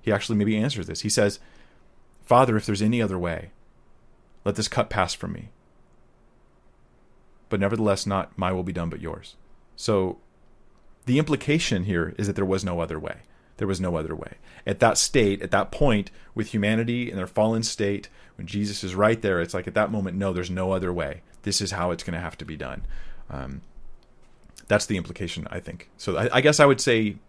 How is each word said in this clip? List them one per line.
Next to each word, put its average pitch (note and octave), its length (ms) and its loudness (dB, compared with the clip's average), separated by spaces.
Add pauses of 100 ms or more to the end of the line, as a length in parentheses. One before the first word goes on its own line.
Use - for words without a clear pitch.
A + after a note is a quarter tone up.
He A2 100 0
actually G#2 260 0
maybe G#2+ 180 2
answers G#2+ 320 -2
this. - 140 -8
He G#2+ 80 -2
says, G#2 300 2 (840)
"Father, A#2+ 320 6
if G#2 100 0
there's G2+ 160 0
any A2+ 200 2
other F#2+ 180 0
way, E2 320 -4 (920)
let G2+ 100 0
this A2 140 -2
cup - 200 0
pass F#2 240 0
from E2+ 200 -8
me. - 160 -12 (2000)
But G#2 100 0
nevertheless, G2+ 460 2
not G2 320 -2
my F#2+ 160 0
will F2+ 100 -2
be F2+ 80 -6
done, E2+ 180 -4
but D2+ 120 -10
yours." D#2 340 -12 (400)
So F#2+ 440 0 (840)
the B2 140 4
implication D3 640 0
here E2+ 340 0
is G2+ 100 0
that G2+ 100 -2
there G2 80 2
was F#2+ 180 0
no F2 160 -2
other D#2+ 180 -4
way. D#2+ 200 -8 (400)
There G#2 100 -2
was F#2+ 140 0
no F2 160 0
other D#2 180 -4
way. - 200 -12 (300)
At - 140 -2
that A#2 180 6
state, G2+ 440 2
at F#2+ 100 -4
that G2 180 2
point A2+ 420 2 (220)
with G#2+ 200 -4
humanity A#2 580 0
in F#2+ 60 -6
their F#2 100 -4
fallen A2 360 2
state, G2+ 440 -2 (300)
when E2+ 100 -10
Jesus G#2 380 -4
is F2+ 100 -6
right A2 260 2
there, F#2 200 0
it's E2+ 120 -4
like F#2 140 -4
at - 60 -10
that G#2 180 2
moment, F#2+ 240 -2
no, G2 160 0
there's F2+ 180 -4
no F#2 220 -2
other F2+ 220 -2
way. D#2 300 -6 (200)
This G2+ 160 0
is F#2+ 120 -4
how F2+ 200 -2
it's E2 120 -6
gonna E2+ 180 -6
have D#2+ 160 -10
to D2+ 80 -14
be D#2 100 -10
done. C2+ 300 -8 (440)
Um, C2+ 320 -10 (1080)
that's - 160 4
the G#2+ 100 -2
implication, E2+ 560 -6
I F#2 80 -8
think. - 380 -14
So F2 200 -2
I, A#2+ 200 2
I B2+ 40 6
guess D3 200 6
I C#3+ 40 10
would C3+ 140 6
say A2 380 2 (100)